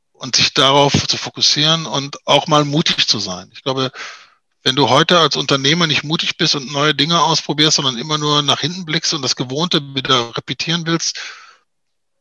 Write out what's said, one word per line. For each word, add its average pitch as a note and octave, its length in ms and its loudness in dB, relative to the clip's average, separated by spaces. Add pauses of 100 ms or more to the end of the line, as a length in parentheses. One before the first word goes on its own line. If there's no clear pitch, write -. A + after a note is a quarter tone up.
(120)
Und - 240 -6
sich - 180 0
darauf C#3 540 4
zu A#2 100 0
fokussieren D3+ 720 0
und C#3 400 -8
auch C#3 180 4
mal D3+ 180 4
mutig C#3+ 440 0
zu B2 100 0
sein. G2 360 -8
Ich - 100 -20
glaube, C3 280 -2 (720)
wenn C3 140 0
du C3 160 4
heute E3 260 6
als D#3 180 2
Unternehmer D3 520 2
nicht D3 160 0
mutig D#3+ 340 -4
bist E3 160 0
und C#3+ 180 -6
neue D3 220 2
Dinge D#3 300 0
ausprobierst, D3+ 540 2
sondern C3+ 200 -2
immer D3+ 220 -4
nur D3 240 0
nach C#3 160 0
hinten F3+ 260 -6
blickst D#3 300 -4
und C3+ 80 -6
das B2 120 -2
Gewohnte D3 460 -2 (140)
wieder B2+ 420 0
repetieren D#3+ 480 -6
willst, E3 340 -4 (1000)